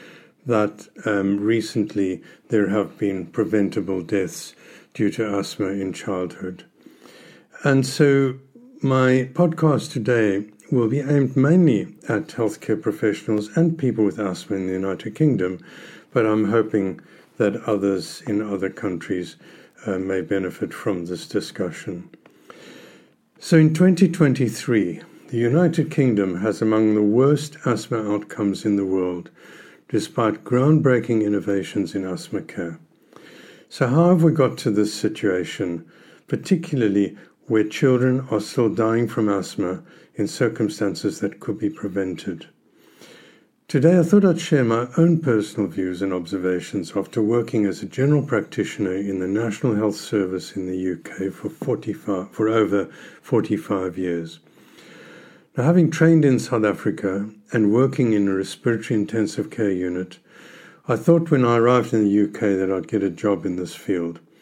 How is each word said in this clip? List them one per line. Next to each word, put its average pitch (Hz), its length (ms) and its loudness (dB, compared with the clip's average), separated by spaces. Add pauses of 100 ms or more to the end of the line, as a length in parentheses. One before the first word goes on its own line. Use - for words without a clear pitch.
(460)
that, 107 440 -2 (160)
um, 101 340 0
recently 104 840 -2 (280)
there 104 180 2
have 98 300 -2
been 95 300 -4
preventable 98 720 -2
deaths 92 520 -6 (400)
due 104 180 0
to 113 140 -4
asthma 101 420 -4
in 95 260 -4
childhood. 92 720 -8 (1000)
And 135 240 4
so 139 480 2 (480)
my 127 500 2
podcast 156 580 2
today 107 540 0 (260)
will 123 160 2
be 131 120 0
aimed 139 360 0
mainly 135 600 4 (120)
at 107 200 -2
healthcare 107 520 -4
professionals 104 760 -2
and 165 180 2
people 110 300 0
with 101 140 -2
asthma 98 380 -4
in 95 100 -4
the 92 60 -4
United 95 420 -6
Kingdom, 95 440 0 (540)
but 113 140 2
I'm 107 180 2
hoping 101 540 0 (380)
that 104 260 0
others 98 640 -2
in 107 160 -2
other 98 260 -4
countries, 90 680 -8 (500)
uh, 95 100 -4
may 95 240 -4
benefit 95 500 -6
from 90 360 -6
this 87 200 -8
discussion. 90 800 -8 (1300)
So - 180 4
in 156 160 6
twenty 185 340 6
twenty-three, 117 920 0 (280)
the 120 80 -4
United 156 520 2
Kingdom 101 520 2
has 107 200 -2
among 110 320 4
the 107 80 2
worst 131 640 2
asthma 110 480 -2
outcomes 101 520 -4
in 104 100 2
the 98 100 -2
world, 90 460 -4 (580)
despite 107 540 -2
groundbreaking 123 840 2
innovations 98 680 -2
in 95 100 -4
asthma 90 380 -8
care. 85 340 -10 (880)
So - 200 0
how 165 220 6
have 180 120 6
we 160 100 6
got 135 280 2
to 123 100 -2
this 104 240 2
situation, 90 920 -4 (420)
particularly 113 880 0 (280)
where 110 180 2
children 127 680 2
are 107 120 0
still 117 260 0
dying 113 400 0
from 107 220 0
asthma 92 520 -4 (340)
in 101 120 -2
circumstances 104 960 -4
that - 180 -6
could 104 180 -8
be 104 120 -4
prevented? 92 760 -6 (1200)
Today 160 280 6
I 170 60 6
thought 202 220 6
I'd 165 160 4
share 135 240 2
my 117 320 0
own 165 240 4
personal 107 480 0
views 92 320 -4
and 98 100 -2
observations 90 840 -4
after 104 240 -4
working 113 440 0
as 92 160 -4
a 104 40 -10
general 139 360 2
practitioner 104 720 -4
in 98 260 -4
the 92 100 -4
National 110 460 -2
Health 107 200 0
Service 92 600 -4
in 92 100 -6
the 92 80 -6
U 92 220 -4
K - 320 -8
for - 180 -12
forty-five, 101 840 -6
for 110 180 0
over 101 400 2 (320)
forty-five 95 760 -2
years. 85 420 -6 (1160)
Now, 123 80 -2
having 170 260 4
trained 160 360 6
in 127 140 4
South 107 260 -2
Africa 101 640 -2 (240)
and 107 200 4
working 127 380 2
in 101 160 2
a 95 80 0
respiratory 107 640 -2
intensive 107 500 -4
care 104 220 -2
unit, 90 460 -4 (720)
I 117 80 0
thought 165 340 4
when 131 140 4
I 117 120 4
arrived 120 360 4
in 107 100 4
the 101 60 2
U 101 180 2
K 104 280 -2
that 95 160 -2
I'd 92 180 -4
get 101 140 -2
a 98 60 0
job 90 360 -2
in 92 100 -2
this 90 180 -8
field. 85 460 -4 (220)